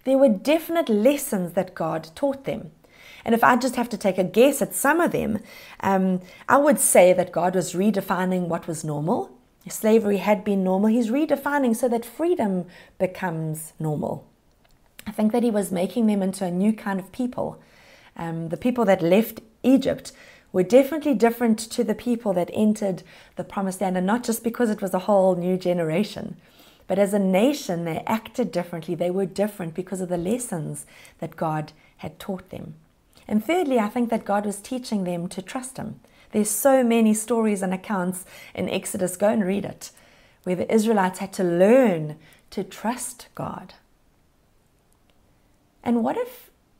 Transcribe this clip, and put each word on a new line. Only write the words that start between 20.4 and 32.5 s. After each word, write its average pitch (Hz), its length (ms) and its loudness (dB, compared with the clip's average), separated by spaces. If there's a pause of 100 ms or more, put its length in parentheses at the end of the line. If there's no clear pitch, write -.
were 185 120 2
definitely 277 500 4
different 226 460 2
to - 240 -4
the 202 100 -2
people 233 400 -2
that 175 180 -2
entered 208 520 0 (320)
the 180 80 -8
promised 190 360 -6
land, 185 160 0
and 180 100 0
not 233 180 0
just 226 180 -2
because 233 260 -2
it 214 140 -2
was 190 100 -4
a 185 80 0
whole 190 360 4
new 180 200 0
generation. 180 800 -2 (520)
But 185 100 0
as 202 160 2
a 202 60 2
nation, 190 640 2
they 165 240 -4
acted 220 420 -4
differently. 175 460 -6
They 175 160 -2
were 196 120 0
different 190 500 -4
because 185 260 -8
of 180 80 -6
the 175 100 -2
lessons 170 640 -4 (360)
that 160 160 -10
God 156 360 -4 (260)
had - 200 -14
taught 185 320 -10